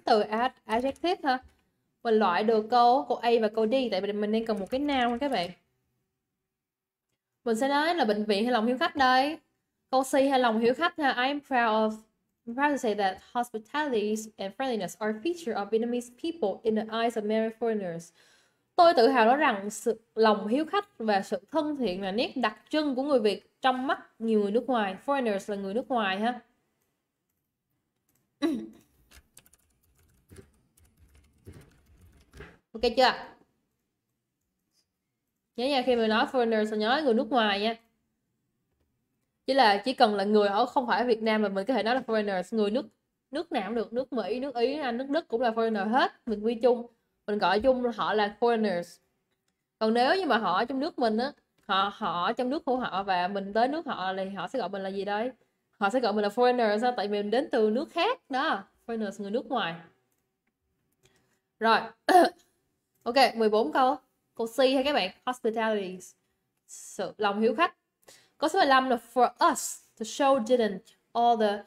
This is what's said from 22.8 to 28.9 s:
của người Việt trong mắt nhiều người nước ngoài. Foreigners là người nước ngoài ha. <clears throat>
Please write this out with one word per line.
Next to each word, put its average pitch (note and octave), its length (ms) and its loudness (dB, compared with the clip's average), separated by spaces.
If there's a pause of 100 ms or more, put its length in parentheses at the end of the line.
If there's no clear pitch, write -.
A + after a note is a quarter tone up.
của B3 80 -2
người C#4 180 2
Việt - 400 -4
trong B3+ 260 0
mắt F4+ 200 -4 (120)
nhiều A3 240 0
người G3+ 80 -2
nước A#3+ 180 0
ngoài. G#3 280 -2 (100)
Foreigners A3 480 -2
là - 20 -8
người G3 180 -8
nước B3+ 140 -6
ngoài G3+ 300 -2
ha. A#3 220 -4 (2000)
<clears throat> C4 440 -6 (4000)